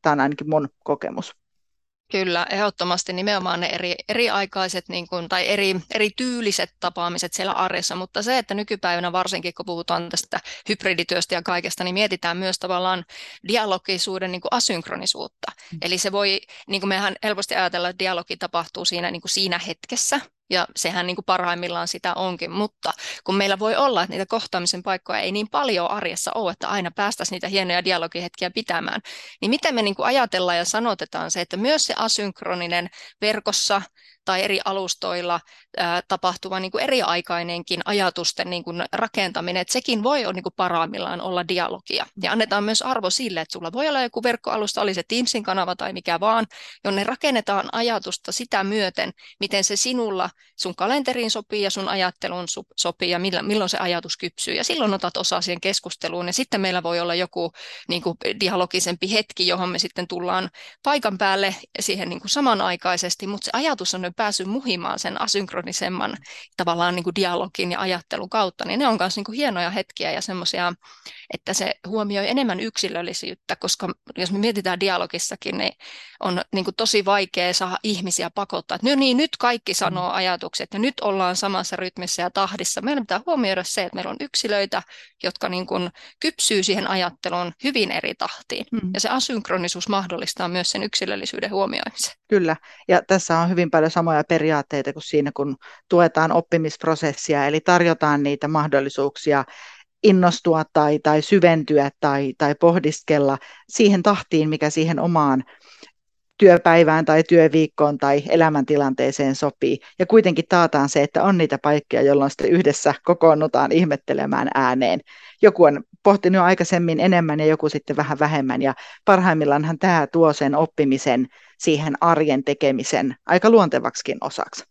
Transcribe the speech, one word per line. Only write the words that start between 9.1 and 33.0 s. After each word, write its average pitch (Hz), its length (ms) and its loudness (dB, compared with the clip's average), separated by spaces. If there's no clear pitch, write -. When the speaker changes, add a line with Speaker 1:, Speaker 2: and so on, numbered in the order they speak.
Speaker 2:
varsinkin, 180 420 -4
kun 165 120 -12
puhutaan 170 440 -4
tästä - 300 -6
hybridityöstä 180 680 -2
ja 170 60 -4
kaikesta, 175 420 -4
niin 180 100 -4
mietitään 175 440 -2
myös 185 220 -4
tavallaan 185 460 -2
dialogisuuden, 190 840 -2
niin 180 100 -8
kuin, - 120 -2
asynkronisuutta. - 960 -4
Speaker 1:
Mm. 165 100 -12
Speaker 2:
Eli 175 160 -2
se 190 140 -2
voi, 196 300 -2
niin 196 140 -4
kuin, 196 80 -4
mehän 190 340 -2
helposti 202 320 -4
ajatellaan, 180 340 -2
että 185 140 -6
dialogi 180 340 -4
tapahtuu 175 480 -6
siinä, 175 260 -4
niin 170 100 -10
kuin, - 100 -8
siinä 180 260 -2
hetkessä, - 520 -4
ja 180 240 0
sehän, 180 320 -4
niin 180 80 -4
kuin, 185 100 -10
parhaimmillaan 175 600 -2
sitä 180 260 -6
onkin, 170 380 -6
mutta 196 420 -4
kun 190 120 -2
meillä 196 240 0
voi 214 160 -2
olla, 240 280 2
että 185 100 -6
niitä 190 120 -6
kohtaamisen 180 580 -4
paikkoja 185 360 -4
ei 180 120 -4
niin 208 180 -4
paljon 233 420 -2
arjessa - 440 -6
ole, 196 160 -4
että - 160 -8
aina 180 240 -4
päästäisiin 202 440 -4
niitä 175 120 -10
hienoja 180 380 -2
dialogihetkiä 175 680 -4
pitämään, 175 500 -6
niin 202 80 -2
miten 294 260 0
me, 226 60 0
niin 202 140 -2
kuin, - 100 -2
ajatellaan 190 520 0
ja 170 80 -2
sanotetaan 185 680 -4
se, 175 100 -4
että 180 160 -8
myös 285 280 0
se - 120 -4
asynkroninen 180 920 -4